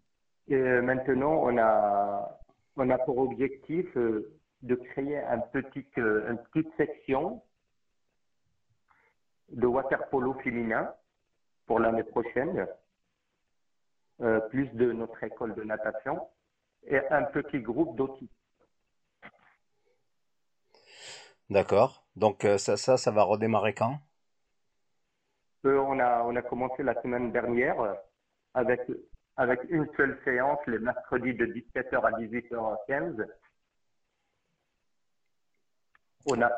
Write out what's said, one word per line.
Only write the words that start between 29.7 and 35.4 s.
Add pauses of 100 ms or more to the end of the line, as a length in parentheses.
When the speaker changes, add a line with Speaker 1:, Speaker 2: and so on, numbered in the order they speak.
Speaker 1:
seule
séance,
les
mercredis
de
dix-sept
heures
à
dix-huit
heures (100)
quinze. (3000)